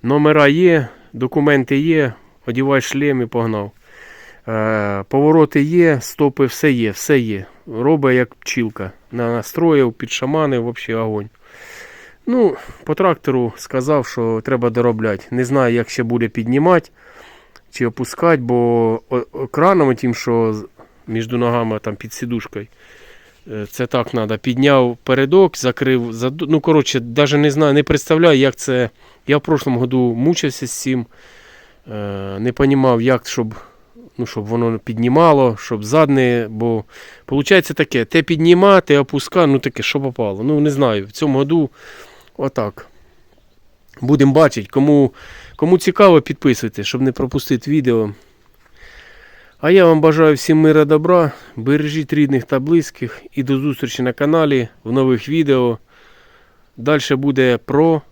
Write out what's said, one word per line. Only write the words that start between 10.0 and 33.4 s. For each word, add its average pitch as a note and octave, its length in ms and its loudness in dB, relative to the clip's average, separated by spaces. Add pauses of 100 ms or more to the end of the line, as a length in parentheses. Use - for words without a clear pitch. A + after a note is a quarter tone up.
вообще A#2 320 -8
огонь. A2 340 -6 (960)
Ну, A#3 300 2 (280)
по D3+ 120 -4
трактору C3+ 600 -2
сказав, C3+ 500 -4
що A2+ 380 -4
треба B2 240 -2
доробляти. A2 600 -2
Не B2+ 140 -2
знаю, B2 300 0
як A#2+ 140 -2
ще - 140 -6
буде A#2 240 -2
піднімати C#3 600 0 (840)
чи - 140 -4
опускати, C3 560 -2
бо A#2 680 0
о-, B2 220 -4
о-, C3 160 -10
краном D#3 480 2
тим, A#2+ 200 -4
що A#2 380 -2
з-, G#2+ 120 -8 (420)
між A2+ 200 -6
ногами, A#2+ 520 -2
там, G#2 160 -8
під - 180 -16
сідушкою, A2+ 540 -10 (840)
е, G#2+ 200 -10
це B2 160 -6
так B2 260 -4
надо. A2 240 -4
Підняв B2+ 680 0
передок, C#3+ 540 2
закрив B2+ 560 -2
заду-, C3 360 -6
ну, D#3 100 2
коротше, C#3+ 400 0
даже C3 380 0
не D3 140 2
знаю, D3 220 2
не D3 100 4
представляю, D#3 560 2
як C3+ 160 2
це. B2+ 340 -2 (380)
Я C#3+ 100 2
в C#3+ 40 -2
прошлому C3+ 380 -2
году B2+ 200 0
мучився B2+ 680 -2
з - 40 -10
цим, B2+ 340 -6 (880)
е, G2 480 -10
не A#2+ 120 -4
понімав, C3+ 500 2
як, B2 260 0
щоб, A2 280 -6 (600)